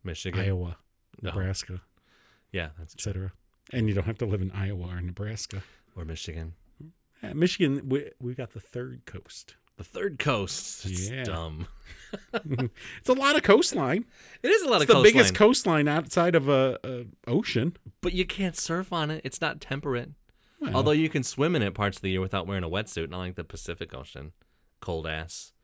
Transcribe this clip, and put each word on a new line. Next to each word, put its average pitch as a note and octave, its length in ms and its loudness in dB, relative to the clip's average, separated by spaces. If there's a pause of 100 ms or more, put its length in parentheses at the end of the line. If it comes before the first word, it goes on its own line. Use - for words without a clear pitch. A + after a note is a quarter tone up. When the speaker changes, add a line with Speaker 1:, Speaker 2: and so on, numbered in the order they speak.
Speaker 1:
Michigan. F#2 380 -6
Speaker 2:
Iowa, F2+ 360 -2 (440)
Speaker 1:
No. F#2 100 -6
Speaker 2:
Nebraska, F#2 500 -4 (680)
Speaker 1:
Yeah, E2+ 260 -4
that's D#2+ 180 -16
true. - 160 -6
Speaker 2:
et - 20 -6
cetera. F#2 180 -6 (400)
And A#2 160 0
you G2+ 80 2
don't G2 100 0
have A2 140 -4
to B2 60 -2
live G2 160 0
in F#2+ 100 -2
Iowa F#2+ 360 -4
or F2+ 140 -8
Nebraska. G2 640 -8 (320)
Speaker 1:
Or E2+ 100 -10
Michigan. D#2+ 480 -8 (680)
Speaker 2:
Yeah, G#3 120 -10
Michigan, D3+ 560 2
we, C#3+ 200 0 (100)
we've B2 180 -6
got B2+ 160 -10
the A2 60 -12
third B2 460 -12
coast. - 500 -18 (220)
Speaker 1:
The - 60 -14
third F3+ 360 -6
coast. - 680 -2
It's F#2+ 240 -4
Speaker 2:
Yeah. - 140 -6
Speaker 1:
dumb. E2 480 -6
<laughs> - 60 -20 (560)
Speaker 2:
<laughs> C3+ 380 -2 (280)
It's - 100 -6
a B3+ 40 8
lot C4+ 220 4
of D4 80 4
coastline. G3 600 4 (380)
Speaker 1:
It C4 60 2
is G#4 140 6
a D4 60 0
lot G3 140 6
Speaker 2:
It's - 80 6
Speaker 1:
of - 60 10
Speaker 2:
the C4 60 8
biggest G#3+ 300 10
Speaker 1:
coastline. F#3 520 6
Speaker 2:
coastline - 20 4
outside E3 480 2
of C#3 140 4
a, C3+ 340 4
a B2 220 -8 (240)
ocean. C3 460 0 (260)
Speaker 1:
But F3+ 120 -2
you F3+ 120 0
can't F#3+ 300 -4
surf F3+ 380 -4
on D#3 160 0
it. D#3 140 -6
It's - 180 -6
not - 200 -4
temperate. C#3 500 -6 (480)
Speaker 2:
Well. C4+ 160 -4
Speaker 1:
Although C3+ 160 4
you D#3 180 4
can D3+ 140 -2
swim D#3+ 320 0
in C3+ 80 2
it G2 100 -2
parts G2+ 240 -2
of - 60 -14
the G2 80 -2
year F#2 100 0
without F#2 260 -4
wearing G2 160 -2
a E2 60 -4
wetsuit, E2+ 400 -6
not F2+ 100 -10
like F2+ 160 -8
the E2+ 80 -10
Pacific - 520 -12
Ocean. C#2 360 -14 (480)
Cold D#2+ 280 -6
ass. D#2+ 460 -10 (100)